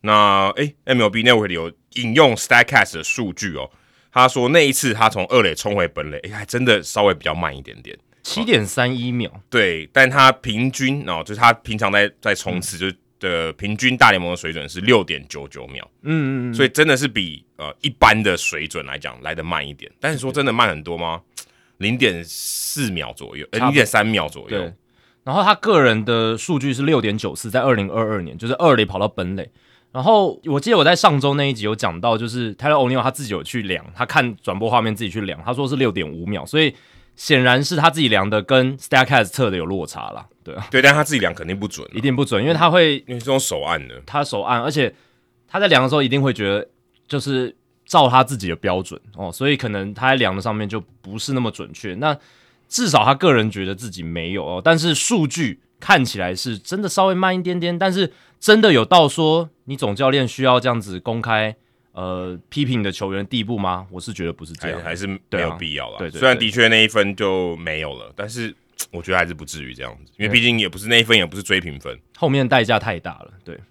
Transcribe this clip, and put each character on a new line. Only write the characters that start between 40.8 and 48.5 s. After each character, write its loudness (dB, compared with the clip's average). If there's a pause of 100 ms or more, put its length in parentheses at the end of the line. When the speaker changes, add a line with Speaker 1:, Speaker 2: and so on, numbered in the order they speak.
Speaker 1:
但 8
他 4
自 -2
己 2
量 0
肯 -12
定 -4
不 -4
准 -12
啊。 -20
Speaker 2:
一 -6
定 0
不 0
准， 0
因 0
为 2
他 4
会 4 (100)
Speaker 1:
因 -10
为 -10
是 -10
用 2
手 -4
按 -4
的。 -20
Speaker 2:
他 -4
手 -6
按， 0
而 -2
且 -2 (540)
他 -6
在 2
量 6
的 0
时 0
候 2
一 0
定 2
会 0
觉 -2
得 -2 (400)
就 -4
是 -4 (300)
照 4
他 6
自 -4
己 -4
的 -2